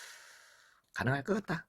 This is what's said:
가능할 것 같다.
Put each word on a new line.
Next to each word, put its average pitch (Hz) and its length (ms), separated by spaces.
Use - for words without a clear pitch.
가능할 135 300
것 196 120
같다. 165 340